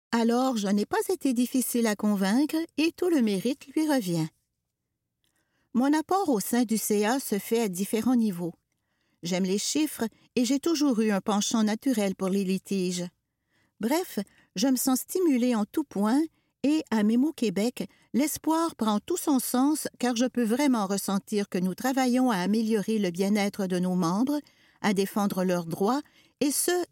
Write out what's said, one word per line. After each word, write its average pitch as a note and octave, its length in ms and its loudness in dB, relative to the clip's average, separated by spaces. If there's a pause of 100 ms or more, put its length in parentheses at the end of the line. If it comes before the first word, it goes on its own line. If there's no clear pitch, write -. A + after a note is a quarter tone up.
(120)
alors A#3 440 2
je G3+ 140 -2
n'ai G3+ 160 0
pas G4+ 240 0
été D4 240 -2
difficile A#3+ 520 0
à G#3 100 0
convaincre G#3 640 0 (200)
et D#4+ 160 2
tout F4+ 160 -2
le D#4 120 4
mérite A3 460 -2
lui D#4 200 -2
revient. F3+ 400 0 (1500)
Mon C4 220 4
apport F4+ 320 0
au A3 100 2
sein A#3+ 260 0
du G#3+ 120 0
C G#3 260 0
A A#3+ 160 0
se G3+ 200 -4
fait A3+ 220 -2
à A3+ 60 0
différents G#3 480 0
niveaux. F3+ 380 0 (720)
J'aime F3+ 200 -2
les F#3+ 140 0
chiffres C#4+ 500 -2 (280)
et B3 100 2
j'ai C4+ 140 2
toujours C#4+ 400 0
eu A3 100 2
un G3 100 0
penchant G#3+ 440 0
naturel G#3+ 500 0
pour F#3+ 160 -4
les G3+ 140 0
litiges. F#3 600 -4 (760)
Bref, C#4+ 400 -2 (360)
je G3+ 120 0
me C4 80 2
sens B3+ 240 0
stimulée B3+ 560 0
en G#3+ 100 0
tout - 180 -4
point G#3+ 380 0 (400)
et, D4+ 300 2
à A3 100 2
Mémo B3 320 2
Québec, G#3 560 -2 (240)
l'espoir D#4+ 600 0
prend G#3+ 240 0
tout - 180 -4
son C#4 220 0
sens C#4 480 0 (100)
car B3 180 -2
je A#3+ 100 0
peux B3 180 -2
vraiment A#3+ 420 2
ressentir G3 640 -2
que - 80 -4
nous F3+ 160 0
travaillons B3+ 560 0
à G#3 80 2
améliorer G#3+ 640 0
le F#3+ 100 0
bien-être G3 560 0
de F3+ 140 0
nos F3+ 160 0
membres, G3+ 440 0 (420)
à G#3+ 120 0
défendre G3 500 0
leurs F3 220 0
droits, G#3 380 -2 (360)
et C#4 120 2
ce, F4 400 0